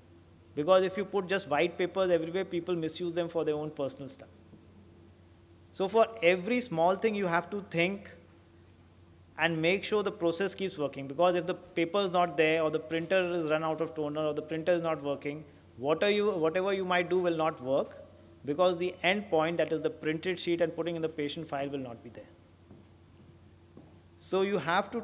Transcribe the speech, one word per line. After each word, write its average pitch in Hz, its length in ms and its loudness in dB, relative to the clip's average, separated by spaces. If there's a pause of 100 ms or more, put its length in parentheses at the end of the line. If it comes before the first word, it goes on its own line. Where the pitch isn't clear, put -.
(560)
Because 185 280 6
if 185 120 -2
you 208 80 -2
put 190 240 -4
just 185 220 -2
white 160 280 2
papers 185 320 0
everywhere, 170 360 2
people 180 300 -4
misuse 165 380 -4
them 170 140 -2
for 165 160 -4
their 151 120 0
own 151 160 -6
personal 139 360 -6
stuff. - 220 -18 (1400)
So 190 160 -2
for 220 180 6 (160)
every 185 380 4
small 170 340 2
thing, 214 200 0
you 202 120 0
have 170 220 0
to 202 200 -8
think 180 400 0 (1300)
and 160 240 0
make 185 220 2
sure 208 200 0
the 190 80 -2
process 170 440 -2
keeps 190 220 -6
working. 139 300 -4
Because 170 280 2
if 175 100 -2
the 175 80 -2
paper 170 460 -2
is 196 120 0
not 175 260 2
there, 160 260 4
or 156 80 0
the 156 80 0
printer 170 540 0
is 165 160 0
run 156 140 2
out 160 180 -2
of 165 120 -4
toner, 151 340 -2
or 151 60 0
the 151 80 -4
printer 160 300 -2
is 175 100 2
not 160 220 -2
working, 143 400 -6 (340)
what 151 240 0
are 208 80 4
you, 208 220 2
whatever 180 400 0
you 190 140 0
might 180 240 2
do 180 100 2
will 175 160 2
not 156 260 0
work, 135 360 0 (480)
because 170 320 2
the 175 260 -4
end 202 260 0
point, 165 280 2
that 165 160 0
is 156 80 0
the 156 80 0
printed 160 500 -4
sheet 170 220 0
and 165 120 0
putting 165 220 -4
in 165 60 -6
the 160 80 -2
patient 156 380 -6
file, 143 220 -6
will 139 80 -6
not 120 260 -10
be 120 60 -16
there. 104 140 -18 (2000)
So 185 220 0
you 202 160 2
have 180 340 0
to 233 120 -6